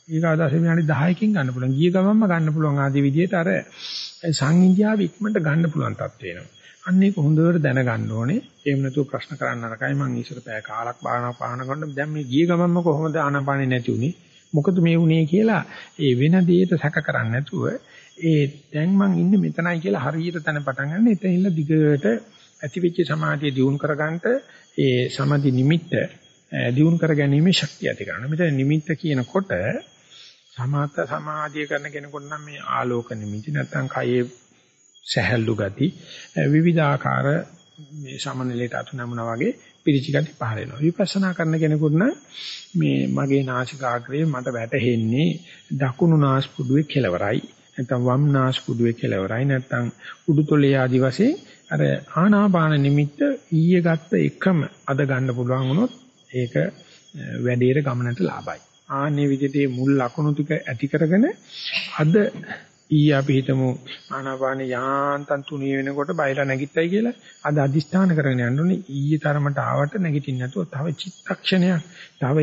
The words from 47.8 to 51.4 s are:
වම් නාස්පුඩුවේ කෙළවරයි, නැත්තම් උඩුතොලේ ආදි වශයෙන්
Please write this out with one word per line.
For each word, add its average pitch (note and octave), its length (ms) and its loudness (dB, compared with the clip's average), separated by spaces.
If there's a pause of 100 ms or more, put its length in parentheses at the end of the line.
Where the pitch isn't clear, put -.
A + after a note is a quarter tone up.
වම් B2+ 260 2
නාස්පුඩුවේ C3 640 0
කෙළවරයි, A2 500 -2
නැත්තම් B2+ 400 -2 (380)
උඩුතොලේ D3 520 4
ආදි B2+ 240 2
වශයෙන් F#3+ 360 2 (320)